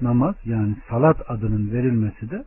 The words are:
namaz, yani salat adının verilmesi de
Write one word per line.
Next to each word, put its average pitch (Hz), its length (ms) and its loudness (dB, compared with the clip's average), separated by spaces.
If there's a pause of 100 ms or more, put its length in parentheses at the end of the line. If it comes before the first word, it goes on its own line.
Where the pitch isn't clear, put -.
namaz, 123 340 2 (100)
yani 110 320 0 (120)
salat 131 420 2
adının 107 420 -2
verilmesi 117 580 0
de 214 160 -8